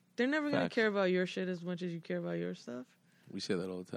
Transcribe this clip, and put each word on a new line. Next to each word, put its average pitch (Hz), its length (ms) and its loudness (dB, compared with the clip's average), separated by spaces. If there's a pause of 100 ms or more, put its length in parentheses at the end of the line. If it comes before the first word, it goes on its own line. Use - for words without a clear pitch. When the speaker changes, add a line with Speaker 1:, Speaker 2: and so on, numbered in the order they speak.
(160)
Speaker 1:
They're 240 100 4
never 294 240 2
gonna - 140 4
Speaker 2:
Facts. - 100 -2
Speaker 1:
care 220 120 4
about 196 240 4
your 185 160 4
shit 185 220 -2
as 180 140 -4
much 175 200 -4
as 180 100 -2
you 170 80 -6
care 180 180 -4
about 170 200 -2
your 180 160 -2
stuff. 247 320 -10 (460)
Speaker 3:
We 98 80 -6
say - 140 0
that 92 140 0
all 90 140 -4
the 92 140 -16